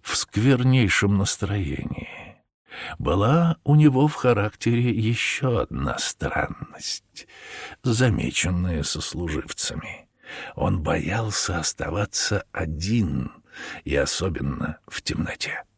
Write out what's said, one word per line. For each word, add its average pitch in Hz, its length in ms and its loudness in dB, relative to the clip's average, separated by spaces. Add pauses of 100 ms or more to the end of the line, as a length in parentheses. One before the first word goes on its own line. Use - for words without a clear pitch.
в - 140 -4
сквернейшем 120 1000 4
настроении. - 1160 -4 (600)
Была 131 680 2
у 147 100 6
него 147 320 8
в 151 80 0
характере 120 760 2
ещё 113 680 0
одна - 400 -2
странность, - 1300 -6 (560)
замеченная 90 1000 0
сослуживцами. - 1200 -4 (480)
Он 92 280 0
боялся 87 760 -2
оставаться - 960 -2
один, 80 800 -2 (520)
и 69 120 -2
особенно 71 920 -2
в - 160 -10
темноте. - 600 -4 (140)